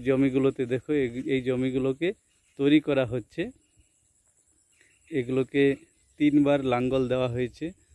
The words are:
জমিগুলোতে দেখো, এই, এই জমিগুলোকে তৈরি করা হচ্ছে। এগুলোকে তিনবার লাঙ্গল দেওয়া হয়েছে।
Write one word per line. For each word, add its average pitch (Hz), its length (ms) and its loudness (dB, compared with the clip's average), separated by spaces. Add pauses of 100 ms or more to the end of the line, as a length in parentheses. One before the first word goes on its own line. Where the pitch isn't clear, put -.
জমিগুলোতে 135 640 2
দেখো, 120 280 -4
এই, 139 160 0 (180)
এই 135 180 0
জমিগুলোকে 131 640 -2 (500)
তৈরি 143 220 4
করা 135 240 0
হচ্ছে। 120 360 -8 (1700)
এগুলোকে 131 520 -2 (560)
তিনবার 143 460 2
লাঙ্গল 127 420 0
দেওয়া 127 220 -2
হয়েছে। 123 360 -6 (300)